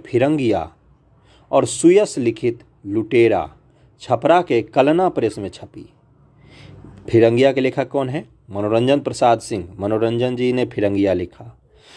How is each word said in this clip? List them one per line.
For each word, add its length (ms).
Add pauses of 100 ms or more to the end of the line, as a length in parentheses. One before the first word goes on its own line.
फिरंगिया 640 (800)
और 120
सुयश 540
लिखित 460 (220)
लुटेरा 640 (500)
छपरा 420
के 200
कलना 460
प्रेस 300
में 100
छपी। 440 (1160)
फिरंगिया 420
के 80
लेखक 280
कौन 200
है? 200 (220)
मनोरंजन 500
प्रसाद 400
सिंह। 400
मनोरंजन 560
जी 160
ने 140
फिरंगिया 460
लिखा 460 (380)